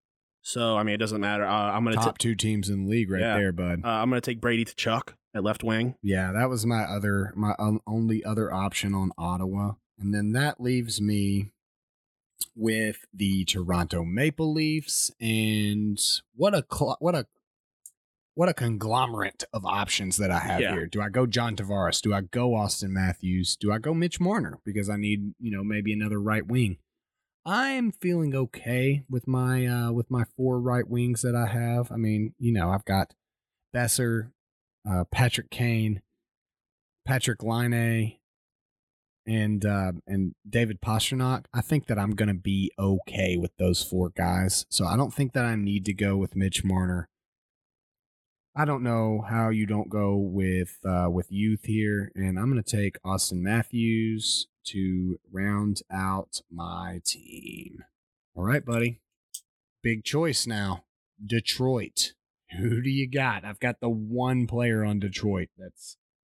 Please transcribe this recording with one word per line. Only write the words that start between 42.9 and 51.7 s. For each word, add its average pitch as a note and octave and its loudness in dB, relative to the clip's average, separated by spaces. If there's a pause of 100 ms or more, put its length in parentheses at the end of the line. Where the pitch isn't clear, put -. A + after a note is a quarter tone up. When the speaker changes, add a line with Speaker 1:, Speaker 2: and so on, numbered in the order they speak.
Speaker 2:
with F2 -4
those F2+ 2
four F2+ -2
guys. F2+ 0
So - 0
I F2 2
don't C3 0
think C3+ -2
that B2+ 0
I A#2 0
need G2+ 0
to G2+ 0
go G2 2
with F#2+ -2
Mitch F#2+ 0
Marner. F2+ 0 (1500)
I D3 0
don't C#3+ 0
know A2 2
how A2+ 2
you A2 2
don't G#2+ 0
go G2+ 0
with, F#2 0
uh, F2+ 2
with F2+ 0
youth G#2+ 0
here, G#2+ 0